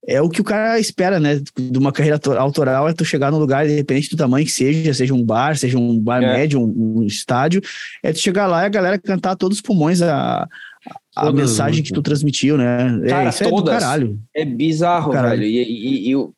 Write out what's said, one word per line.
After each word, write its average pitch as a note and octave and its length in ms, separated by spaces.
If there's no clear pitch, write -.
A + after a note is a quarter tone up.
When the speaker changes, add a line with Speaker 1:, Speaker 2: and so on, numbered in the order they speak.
Speaker 1:
é C3 140
o E3 80
que E3+ 120
o - 20
cara A3 360
espera, F#3+ 400
né, D3 200
de B2+ 200
uma C3+ 160
carreira D3+ 240
auto-, C#3+ 200
autoral, C#3 520
é E3+ 40
tu D#3+ 120
chegar C#3 260
num D#3+ 60
lugar, D3 320
independente C#3+ 400
do E3 80
tamanho C#3+ 280
que - 60
seja, D3+ 420
seja C3 200
um A#2+ 100
bar, A#2+ 340
seja C3 200
um A#2+ 220
bar A#2+ 240
Speaker 2:
É. B2+ 140
Speaker 1:
médio, C#3+ 220
um, A2 400
um A2+ 40
estádio, C3 580
é - 80
tu D#3+ 80
chegar G3 280
lá E3+ 160
e - 20
a G#3 40
galera F#3 280
cantar F#3 400
todos F#3+ 220
os - 20
pulmões F3 400
a, C#3 460
a - 100
Speaker 3:
Todas C#3 180
as B2+ 80
Speaker 1:
mensagem D3 320
que C#3+ 60
tu F#2 80
Speaker 3:
músicas. D3 120
Speaker 1:
transmitiu, C#3+ 480
né? B2 480
É, A#2 40
Speaker 2:
Cara, A#2+ 200
Speaker 1:
isso D3+ 140
é - 40
do A#3+ 80
Speaker 2:
todas. G#3 240
Speaker 1:
caralho. B2+ 400
Speaker 2:
É D#3 80
bizarro, D#3 680
Speaker 1:
Caralho. A#2+ 300
Speaker 2:
velho. - 100
E, A#2+ 120
e, A#2 460
e C3 60
o A#2 220